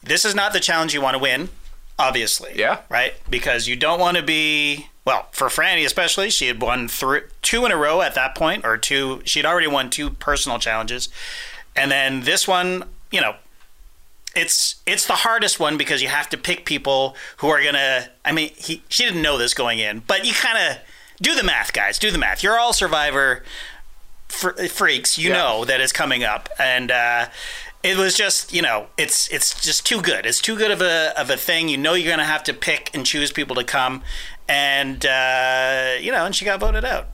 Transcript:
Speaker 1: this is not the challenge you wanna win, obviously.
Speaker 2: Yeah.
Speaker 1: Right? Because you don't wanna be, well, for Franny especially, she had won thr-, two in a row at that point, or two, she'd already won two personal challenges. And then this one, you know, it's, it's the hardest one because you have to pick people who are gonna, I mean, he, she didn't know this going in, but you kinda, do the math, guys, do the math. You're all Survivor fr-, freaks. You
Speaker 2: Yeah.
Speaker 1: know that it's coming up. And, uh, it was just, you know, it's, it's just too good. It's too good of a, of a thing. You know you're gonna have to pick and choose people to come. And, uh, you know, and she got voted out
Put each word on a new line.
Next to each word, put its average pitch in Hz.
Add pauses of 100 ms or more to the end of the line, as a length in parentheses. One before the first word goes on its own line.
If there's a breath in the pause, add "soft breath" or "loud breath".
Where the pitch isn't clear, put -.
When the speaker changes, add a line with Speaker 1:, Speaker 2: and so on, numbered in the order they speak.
Speaker 1:
this 170
is 202
not 202
the 185
challenge 160
you 143
wanna 131
win, 135 (500)
obviously. 123
Speaker 2:
Yeah. 135 (100)
Speaker 1:
Right? 123 (160)
Because 123
you 123
don't 156
wanna 175
be, 151 (160)
well, 127
for -
Franny 165
especially, 185
she 131
had 117
won 120
thr-, 135 (140)
two 240
in 226
a 180
row 156
at 139
that 131
point, 170
or 113
two, 135
she'd 147
already 165
won 135
two 147
personal 139
challenges. 113 (680 loud breath)
And 139
then 135
this 165
one, 185 (240)
you 185
know, 110 (1000)
it's, - (100)
it's 202
the 190
hardest 226
one 151
because 143
you 131
have 143
to -
pick -
people 135 (240 loud breath)
who 143
are 147
gonna, 135 (160)
I 143
mean, 156
he, -
she -
didn't 180
know 147
this 120
going 117
in, 107
but 190
you 240
kinda, 208 (400 loud breath)
do 302
the 254
math, 135
guys, 104
do 214
the 170
math. 185
You're 214
all 240
Survivor 147 (840 loud breath)
fr-, 185
freaks. 156
You 165
Speaker 2:
Yeah. 185
Speaker 1:
know 120
that 127
it's 131
coming 131
up. 107 (100)
And, 127
uh, 120 (560 loud breath)
it 185
was 190
just, 196
you 170
know, 110 (100)
it's, -
it's -
just -
too 226
good. 123
It's -
too 220
good 214
of 180
a, 165
of 131
a 135
thing. 165
You 139
know 147
you're 170
gonna 156
have 156
to 143
pick -
and 135
choose 143
people 135
to 123
come. 131 (460 loud breath)
And, 139
uh, 131
you 196
know, 196
and 196
she 190
got 196
voted 214
out 226